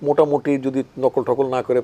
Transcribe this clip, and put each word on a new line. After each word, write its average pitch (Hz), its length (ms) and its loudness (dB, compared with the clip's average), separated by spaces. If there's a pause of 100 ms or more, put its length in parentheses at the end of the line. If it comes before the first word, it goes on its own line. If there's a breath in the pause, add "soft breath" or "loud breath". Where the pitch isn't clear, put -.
মোটামুটি 143 540 2
যদি 131 260 -2 (160)
নকল 131 240 0
ঠকল 131 240 0
না 127 140 -2
করে 123 220 0